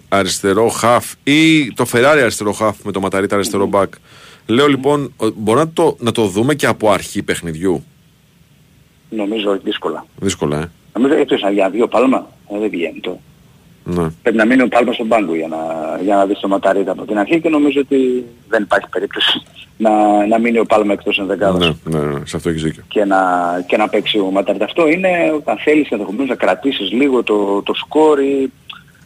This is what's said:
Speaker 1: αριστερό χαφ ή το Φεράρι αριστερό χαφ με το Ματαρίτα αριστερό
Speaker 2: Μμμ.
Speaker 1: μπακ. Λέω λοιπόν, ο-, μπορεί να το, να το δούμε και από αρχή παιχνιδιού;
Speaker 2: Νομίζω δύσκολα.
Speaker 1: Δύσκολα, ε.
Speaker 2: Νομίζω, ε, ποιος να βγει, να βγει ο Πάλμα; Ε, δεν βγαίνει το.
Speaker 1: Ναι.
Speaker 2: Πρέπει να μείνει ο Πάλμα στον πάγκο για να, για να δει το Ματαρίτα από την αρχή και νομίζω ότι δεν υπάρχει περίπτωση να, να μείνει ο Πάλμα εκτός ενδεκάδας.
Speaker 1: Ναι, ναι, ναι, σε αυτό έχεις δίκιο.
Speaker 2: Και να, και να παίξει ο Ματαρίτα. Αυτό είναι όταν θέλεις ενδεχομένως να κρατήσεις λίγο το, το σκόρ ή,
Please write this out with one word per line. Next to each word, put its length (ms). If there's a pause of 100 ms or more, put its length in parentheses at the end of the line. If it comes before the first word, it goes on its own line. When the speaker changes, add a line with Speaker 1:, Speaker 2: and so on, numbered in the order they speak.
Speaker 1:
αριστερό 600
χαφ 440 (120)
ή 480
το 120
Φεράρι 360
αριστερό 320
χαφ 320
με 80
το 80
Ματαρίτα 340
αριστερό 300
Speaker 2:
Μμμ. 60
Speaker 1:
μπακ. 220 (540)
Λέω 200
λοιπόν, 500
ο-, 200
μπορεί 220
να 100
το, 320
να 120
το 140
δούμε 280
και 120
από 240
αρχή 320
παιχνιδιού; 640 (1300)
Speaker 2:
Νομίζω 540
δύσκολα. 420 (140)
Speaker 1:
Δύσκολα, 380
ε. 120 (240)
Speaker 2:
Νομίζω, 200
ε, 100
ποιος 160
να 80
βγει, 120
να 100
βγει 120
ο 60
Πάλμα; 380 (280)
Ε, 40
δεν 120
βγαίνει 300
το. 200 (640)
Speaker 1:
Ναι. 240 (140)
Speaker 2:
Πρέπει 140
να 80
μείνει 180
ο 60
Πάλμα 240
στον 160
πάγκο 260
για 140
να, 80 (480)
για 120
να 100
δει 140
το 80
Ματαρίτα 440
από 140
την 120
αρχή 220
και 80
νομίζω 320
ότι 440 (240)
δεν 140
υπάρχει 260
περίπτωση 540 (340)
να, 500
να 120
μείνει 200
ο 60
Πάλμα 280
εκτός 260
ενδεκάδας. 640
Speaker 1:
Ναι, 140
ναι, 80
ναι, 200
σε 100
αυτό 120
έχεις 140
δίκιο. 260
Speaker 2:
Και 160
να, 140 (480)
και 100
να 120
παίξει 300
ο 120
Ματαρίτα. 340
Αυτό 240
είναι 480
όταν 220
θέλεις 300
ενδεχομένως 400
να 60
κρατήσεις 580
λίγο 300
το, 400
το 120
σκόρ 460
ή, 320 (540)